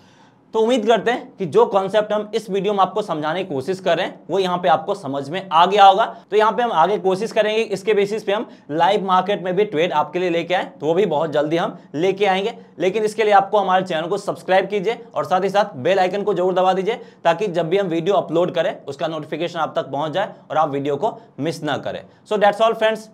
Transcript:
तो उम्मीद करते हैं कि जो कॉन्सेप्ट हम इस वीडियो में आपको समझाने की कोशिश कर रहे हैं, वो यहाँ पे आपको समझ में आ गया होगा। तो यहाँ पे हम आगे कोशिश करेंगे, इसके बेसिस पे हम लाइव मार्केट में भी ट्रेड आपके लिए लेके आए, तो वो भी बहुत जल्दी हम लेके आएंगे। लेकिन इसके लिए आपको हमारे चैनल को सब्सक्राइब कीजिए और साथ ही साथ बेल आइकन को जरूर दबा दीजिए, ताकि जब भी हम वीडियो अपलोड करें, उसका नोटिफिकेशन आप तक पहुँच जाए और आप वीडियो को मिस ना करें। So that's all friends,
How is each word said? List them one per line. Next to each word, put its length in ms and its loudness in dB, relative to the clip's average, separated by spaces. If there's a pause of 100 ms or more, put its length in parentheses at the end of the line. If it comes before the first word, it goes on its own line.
(540)
तो 60 0
उम्मीद 280 2
करते 240 2
हैं 260 -6
कि 80 -4
जो 200 4
कॉन्सेप्ट 480 0
हम 220 -4
इस 140 -4
वीडियो 240 -2
में 60 0
आपको 220 2
समझाने 420 -4
की 100 -8
कोशिश 260 -4
कर 180 0
रहे 80 -2
हैं, 140 -12 (100)
वो 100 0
यहाँ 180 0
पे 120 0
आपको 260 2
समझ 340 -8
में 220 -8
आ 140 6
गया 200 6
होगा। 200 8 (260)
तो 60 2
यहाँ 140 4
पे 120 -2
हम 80 -2
आगे 260 4
कोशिश 340 0
करेंगे, 320 0
इसके 300 -2
बेसिस 300 0
पे 100 -2
हम 140 -4 (240)
लाइव 340 2
मार्केट 380 0
में 120 -2
भी 100 2
ट्रेड 280 -2
आपके 260 -2
लिए 100 -2
लेके 240 -2
आए, 120 0 (140)
तो 60 -8
वो 80 -2
भी 120 2
बहुत 260 -2
जल्दी 260 0
हम 200 -4 (180)
लेके 300 0
आएंगे। 300 -2 (240)
लेकिन 240 0
इसके 200 -2
लिए 100 4
आपको 240 4
हमारे 280 2
चैनल 220 -4
को 100 -2
सब्सक्राइब 520 0
कीजिए 300 -2 (160)
और 100 -2
साथ 180 0
ही 60 0
साथ 280 0
बेल 220 2
आइकन 240 0
को 100 0
जरूर 200 0
दबा 200 2
दीजिए, 260 -2 (240)
ताकि 240 2
जब 220 -2
भी 80 2
हम 100 0
वीडियो 280 0
अपलोड 380 0
करें, 220 -2 (100)
उसका 220 -6
नोटिफिकेशन 520 -6
आप 160 -4
तक 160 -4
पहुँच 200 -4
जाए 220 -4 (180)
और 60 0
आप 120 2
वीडियो 280 -2
को 200 -2 (220)
मिस 240 -4
ना 140 -2
करें। 260 -8 (220)
So 120 -2
that's 240 4
all 180 2
friends, 340 -2